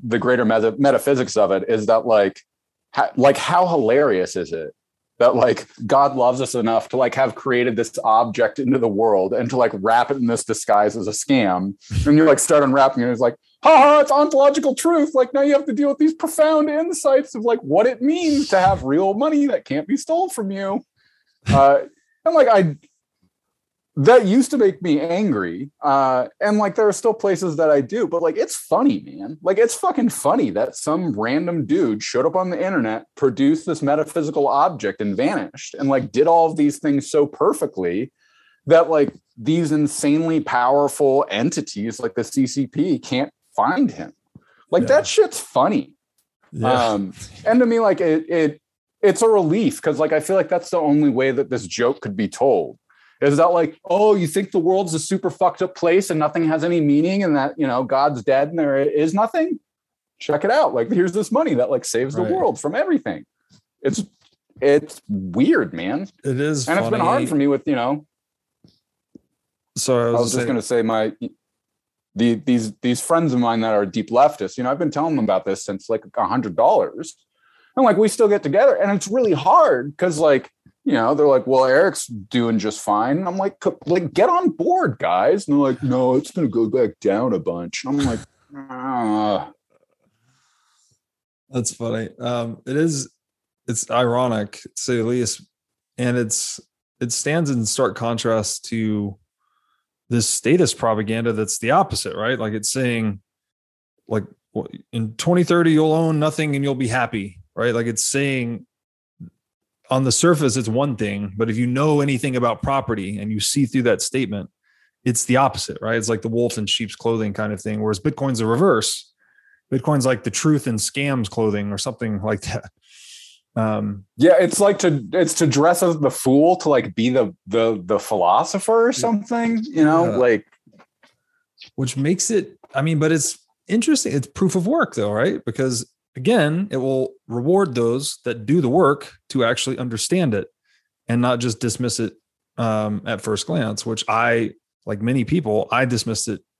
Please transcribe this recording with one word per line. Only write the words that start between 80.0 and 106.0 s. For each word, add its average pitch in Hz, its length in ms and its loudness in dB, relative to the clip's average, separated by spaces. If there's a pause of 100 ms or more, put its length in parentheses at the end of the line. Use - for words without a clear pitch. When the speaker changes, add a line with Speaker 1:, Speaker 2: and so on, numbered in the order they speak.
Speaker 1:
like, 147 300 2 (360)
you - 80 0
know, 117 200 2
they're 147 140 4
like, 131 180 4
"Well, 131 200 4
Eric's 143 420 2
doing 113 500 -2
just 104 240 -4
fine." 113 360 0
And 185 100 -6
I'm 180 100 -6
like, 190 220 -4
"Co-, - 260 -4
like, 170 280 0
get 202 140 4
on 359 220 2
board, 330 480 -2
guys." 143 500 0
And 143 80 0
they're 143 160 2
like, 127 120 -6
"No, 127 320 0
it's 147 160 -4
gonna 160 160 -2
go 113 200 0
back 117 320 -2
down 107 320 0
a 92 80 0
bunch." 87 460 -8
And 139 160 -2
I'm 139 60 0
like, 113 120 -4 (180)
<laughs> 139 320 -20
"Ah." 113 800 -4 (2000)
Speaker 2:
That's 123 240 -6
funny. 113 440 -8
Um, 120 480 -8
it 131 100 -6
is, 151 340 -2 (580)
it's 120 240 -6
ironic, 120 600 0 (100)
to - 120 -18
say 120 220 -4
the 117 60 -2
least. 120 380 -4 (560)
And 123 200 -2
it's, - 420 -4 (400)
it 123 120 -6
stands 156 400 -2
in 120 140 -2
stark 113 300 -2
contrast 113 680 -4
to 107 520 -4 (920)
this 117 180 0
statist 151 500 0
propaganda 113 560 -2
that's 107 260 -6
the 113 120 -2
opposite, 160 440 -2
right? 120 240 -4
Like, 110 140 -6
it's 107 180 -6
saying, 117 500 -4 (880)
like, 104 160 -4 (300)
"Well, - 140 -8 (240)
in 113 240 -6
twenty 175 280 2
thirty, 170 280 2
you'll 156 220 4
own 160 260 0